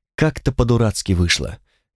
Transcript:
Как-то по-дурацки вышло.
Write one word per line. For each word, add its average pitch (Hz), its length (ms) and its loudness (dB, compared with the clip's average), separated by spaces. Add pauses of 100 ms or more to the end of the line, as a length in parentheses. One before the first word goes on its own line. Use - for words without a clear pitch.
(140)
Как-то - 380 0
по-дурацки 117 600 0
вышло. 87 440 0 (380)